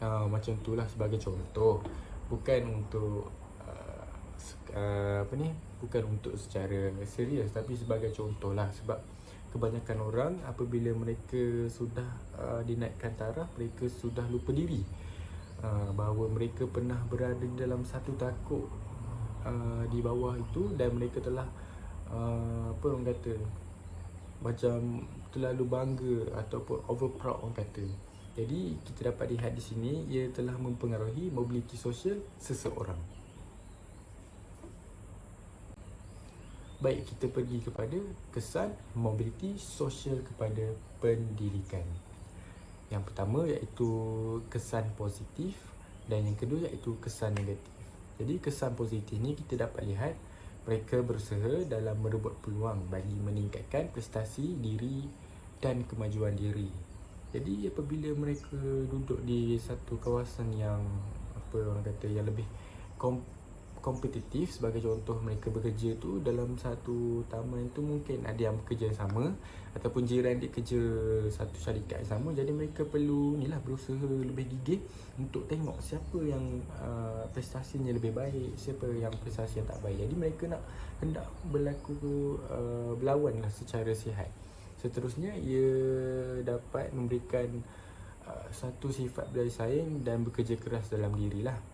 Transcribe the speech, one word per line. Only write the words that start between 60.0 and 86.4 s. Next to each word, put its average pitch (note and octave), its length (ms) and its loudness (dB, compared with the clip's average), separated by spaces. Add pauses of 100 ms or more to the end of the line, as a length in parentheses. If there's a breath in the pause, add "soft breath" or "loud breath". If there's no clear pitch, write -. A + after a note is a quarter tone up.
kawasan A#2+ 560 2
yang, G#2 240 2 (560)
apa - 240 -2
orang G2+ 240 0
kata, G2+ 240 0
yang G#2 160 2
lebih G#2+ 200 2 (520 loud breath)
kom-, B2+ 240 2 (640)
kompetitif, - 720 0
sebagai A2+ 240 2
contoh A2+ 400 2
mereka A2 320 0
bekerja A2+ 480 2
tu F2 240 0
dalam A#2+ 320 4
satu A#2+ 720 0
taman B2 400 -2
tu D3 160 -2
mungkin D3 400 0
ada A2 240 2
yang A2 100 2
bekerja A2 300 0
yang G#2+ 80 2
sama G#2+ 320 2 (480 loud breath)
ataupun A#2+ 320 2
jiran B2 320 6
dia - 80 -2
kerja A#2+ 320 2 (480)
satu G#2+ 320 0
syarikat A2 400 -2
yang G#2 160 0
sama. D3+ 160 2
Jadi, C3+ 160 2
mereka D3+ 320 0
perlu D3 560 4
ni C3+ 80 2
lah D3 160 0
berusaha C3+ 480 0
lebih B2+ 400 0
gigih C3 320 2 (400 loud breath)
untuk - 240 -2
tengok D#3 400 0
siapa D#3 400 -2
yang, C3 400 0 (160)
uh, A2+ 480 -2
prestasinya C3 640 -2
lebih A#2 160 2
baik, B2+ 480 0
siapa C3 320 -2
yang A2+ 320 0
prestasi A2 400 -2
yang - 80 0
tak - 160 -4
baik. G2 160 0
Jadi, A#2+ 160 2
mereka D#3+ 320 2
nak - 160 -2 (320 loud breath)
hendak D#3 320 0 (240)
berlaku, C#3+ 960 2
uh, A#2+ 480 0
berlawan C#3 400 4
lah G#2 160 0
secara A2+ 400 0
sihat. G2+ 400 -2 (460 loud breath)
Seterusnya, B2+ 560 -2
ia C3 320 4 (720)
dapat B2 560 -2